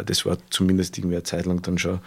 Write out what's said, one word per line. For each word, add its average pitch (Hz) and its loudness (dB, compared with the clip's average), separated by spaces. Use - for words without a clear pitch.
Das - 0
war 90 0
zumindest 92 2
irgendwie 87 -2
eine 87 -2
Zeit 85 -2
lang 90 0
dann 90 0
schon 92 -2